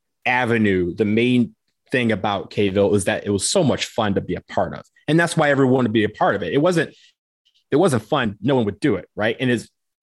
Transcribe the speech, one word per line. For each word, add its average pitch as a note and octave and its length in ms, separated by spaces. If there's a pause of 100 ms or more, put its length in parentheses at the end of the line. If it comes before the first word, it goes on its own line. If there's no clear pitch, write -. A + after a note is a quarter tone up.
(260)
avenue, A2 680
the G#2+ 120
main A#2+ 500 (340)
thing A#2+ 220
about G2+ 400
Kville G2+ 420
is G2 120
that - 200
it G#2 60
was G2 180
so F#3+ 140
much G#2+ 220
fun G#2 300
to F#2+ 60
be F#2 140
a - 60
part E2+ 340
of. - 100 (220)
And D#3 120
that's E3+ 160
why D3+ 140
everyone C3+ 240
wanted B2+ 160
to G#2+ 40
be A2 100
a G#2 60
part D#3+ 260
of G2 80
it. E2+ 100
It C3+ 60
wasn't, E3 340 (760)
it C#3+ 60
wasn't D3+ 260
fun. A#2+ 360
No C3+ 160
one A#2+ 100
would G2 140
do A2 180
it, - 180
right? A2 240
And C3 100
is A2+ 200 (340)